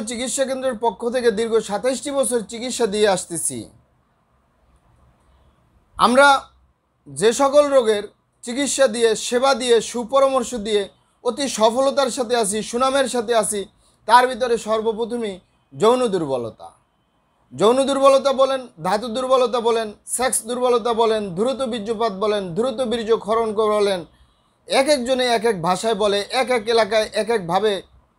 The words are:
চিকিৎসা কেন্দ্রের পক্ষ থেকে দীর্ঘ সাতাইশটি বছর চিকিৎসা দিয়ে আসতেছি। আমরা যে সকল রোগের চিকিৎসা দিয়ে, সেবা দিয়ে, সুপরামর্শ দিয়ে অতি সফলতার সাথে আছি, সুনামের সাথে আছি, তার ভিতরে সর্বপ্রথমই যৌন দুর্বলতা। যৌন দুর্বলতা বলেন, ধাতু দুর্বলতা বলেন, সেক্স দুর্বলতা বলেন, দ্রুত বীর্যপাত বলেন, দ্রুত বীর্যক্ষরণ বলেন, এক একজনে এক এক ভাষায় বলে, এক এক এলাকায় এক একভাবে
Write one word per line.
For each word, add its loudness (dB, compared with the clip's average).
চিকিৎসা -4
কেন্দ্রের -4
পক্ষ -2
থেকে 0
দীর্ঘ 0
সাতাইশটি -2
বছর 0
চিকিৎসা -4
দিয়ে 2
আসতেছি। -6
আমরা 6
যে 0
সকল 6
রোগের 2
চিকিৎসা 0
দিয়ে, 2
সেবা 2
দিয়ে, 2
সুপরামর্শ 0
দিয়ে 0
অতি -4
সফলতার 2
সাথে -2
আছি, -2
সুনামের 0
সাথে -4
আছি, -4
তার 8
ভিতরে -2
সর্বপ্রথমই -4
যৌন 4
দুর্বলতা। -4
যৌন 4
দুর্বলতা 4
বলেন, 0
ধাতু -2
দুর্বলতা 0
বলেন, 0
সেক্স -2
দুর্বলতা 0
বলেন, 2
দ্রুত -2
বীর্যপাত -4
বলেন, 0
দ্রুত -2
বীর্যক্ষরণ -2
বলেন, 0
এক 2
একজনে 0
এক -2
এক 2
ভাষায় 0
বলে, 2
এক -2
এক -2
এলাকায় 2
এক -2
একভাবে 0